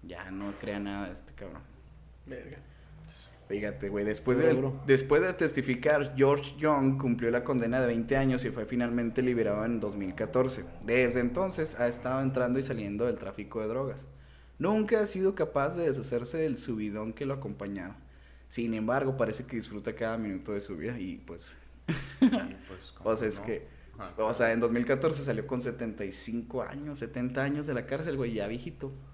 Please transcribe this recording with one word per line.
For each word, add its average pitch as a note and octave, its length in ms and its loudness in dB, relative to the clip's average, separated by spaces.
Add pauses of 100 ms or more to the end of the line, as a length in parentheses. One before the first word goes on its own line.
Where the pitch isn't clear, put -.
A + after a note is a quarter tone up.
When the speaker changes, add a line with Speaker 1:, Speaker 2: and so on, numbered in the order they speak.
Speaker 1:
ya F2 300 -12
no G2+ 280 -6
crea G#2 200 -4
nada G2+ 280 -4
de F2+ 40 -10
este - 220 -16
cabrón". D#2 280 -14 (640)
Speaker 2:
Verga. C3 320 -14 (920)
Speaker 1:
Fíjate, G2+ 400 -2
güey, G2+ 160 0
después G#2+ 340 2
Speaker 3:
Duro, D#3 100 6
Speaker 1:
de, D#3+ 60 8
Speaker 3:
duro. C3 320 0
Speaker 1:
después C3+ 360 6
de F#3 120 2
testificar, C#3+ 840 2
George C#3 400 6
Young C#3 420 4
cumplió A#2+ 320 2
la A#2+ 140 2
condena B2+ 360 2
de B2+ 60 4
veinte A#2 300 2
años C3 300 4
y A2+ 40 0
fue A2 140 -4
finalmente A#2+ 580 0
liberado A2 440 2
en A#2 120 0
dos G#2 160 -2
mil F#2+ 200 -4
catorce. B2 500 0 (200)
Desde B2 360 4
entonces E3+ 580 -2
ha A#2+ 80 2
estado B2+ 360 0
entrando C3 360 2
y C#3 40 0
saliendo A2 440 -2
del A#2+ 100 0
tráfico G#2 440 -8
de G#2+ 80 -2
drogas. B2+ 400 -4 (500)
Nunca G#3+ 420 4
ha G#3 60 4
sido F#3+ 280 2
capaz D3+ 420 0
de E3+ 80 0
deshacerse B2 540 -2
del D#3 180 2
subidón G#2+ 560 -4
que C#3 140 -6
lo C3+ 80 -2
acompañaba. G2+ 600 -8 (520)
Sin A#2 260 -2
embargo, C3 420 2
parece A#2 280 0
que B2+ 120 -6
disfruta G#2+ 380 -6
cada A2+ 240 -2
minuto G#2 340 -4
de G2+ 80 -2
su G2+ 160 -8
vida A2 220 -6
y, F#2 200 -6
pues, - 360 -14 (340)
<laughs> - 320 -4
Speaker 4:
Y, C4 80 8 (400)
pues, - 340 -16
Speaker 1:
o A2 140 2
sea, A2 120 0
es G2+ 120 -2
Speaker 4:
¿cómo G#2 80 -8
no? A#2 60 -2
Speaker 1:
que, - 120 -8 (320)
Speaker 4:
Ajá. F#2 200 -12
Speaker 1:
o A2 160 2
sea, A#2 180 4
en A#2 80 2
dos A#2 100 4
mil A#2+ 160 2
catorce C#3 380 2
salió A2 220 -2
con B2 140 -2
setenta A#2 440 -4
y F#2+ 80 -6
cinco A#2 500 -6
años, C#3+ 360 -8
setenta B2 440 -2
años C#3+ 240 0
de D3 80 -2
la A#2+ 120 -2
cárcel, D3+ 300 -2
güey, A#2+ 160 -2
ya G#2 140 -2
viejito C3+ 460 -6 (220)